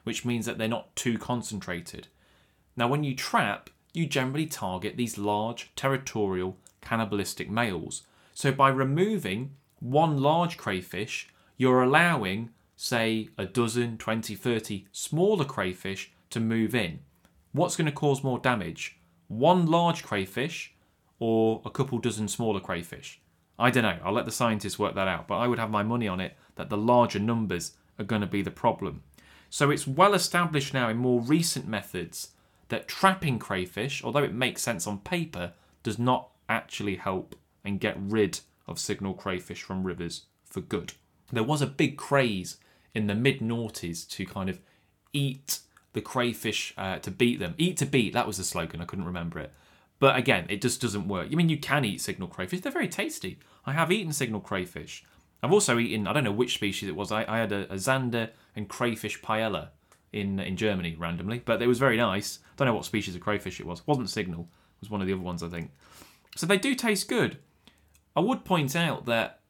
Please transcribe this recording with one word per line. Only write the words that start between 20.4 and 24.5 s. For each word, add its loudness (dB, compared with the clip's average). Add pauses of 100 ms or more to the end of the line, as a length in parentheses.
or 4
a -10
couple 0
dozen -2
smaller 0
crayfish? -8 (380)
I 4
don't 6
know. 2
I'll 2
let 2
the -6
scientists 0